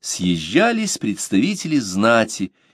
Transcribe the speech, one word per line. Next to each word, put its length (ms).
съезжались 960
представители 800
знати 760